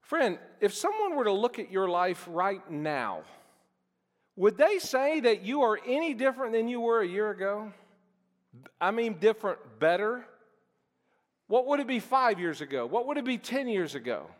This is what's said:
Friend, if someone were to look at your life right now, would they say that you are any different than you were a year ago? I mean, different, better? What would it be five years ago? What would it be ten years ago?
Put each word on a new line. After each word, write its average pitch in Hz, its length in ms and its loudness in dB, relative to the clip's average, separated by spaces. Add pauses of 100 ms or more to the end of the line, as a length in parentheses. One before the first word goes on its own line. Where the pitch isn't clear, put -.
Friend, 254 360 0 (220)
if 202 140 2
someone 415 420 0
were 254 100 2
to 208 60 4
look 226 280 0
at 185 120 -10
your 190 160 0
life 175 420 0
right 185 400 -2
now, 135 540 -4 (1120)
would 190 220 4
they 370 220 4
say 277 420 0
that 220 220 2
you 269 180 0
are 220 240 2
any 285 280 0
different 247 380 -2
than 226 160 0
you 240 140 -4
were 233 180 2
a 196 80 0
year 208 220 -2
ago? 202 420 -6 (1080)
I 185 100 2
mean, 226 260 -2
different, 202 600 0
better? 208 480 2 (1200)
What 247 200 2
would 285 120 2
it 262 80 -4
be 247 140 -2
five 240 400 2
years 160 180 -4
ago? 139 260 -4
What 226 220 -2
would 285 100 -2
it 277 60 -4
be 247 140 -2
ten 254 320 -4
years 175 260 -2
ago? 113 340 -6 (100)